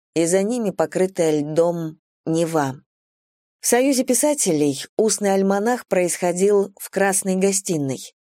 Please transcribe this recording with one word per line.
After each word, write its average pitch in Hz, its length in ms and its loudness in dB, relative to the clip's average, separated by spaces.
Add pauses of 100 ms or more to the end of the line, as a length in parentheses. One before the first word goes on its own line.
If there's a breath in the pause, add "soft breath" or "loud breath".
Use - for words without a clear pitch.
(140)
и 165 100 2
за 185 180 2
ними 226 280 -2
покрытая 165 680 0
льдом 160 600 -2 (240)
Нева. 160 560 -2 (800)
В - 60 -10
Союзе 254 380 2
писателей 185 840 0 (100)
устный 202 380 0
альманах 202 520 0
происходил 185 960 0
в - 80 -14
красной 196 480 0
гостиной. 175 800 -2 (140)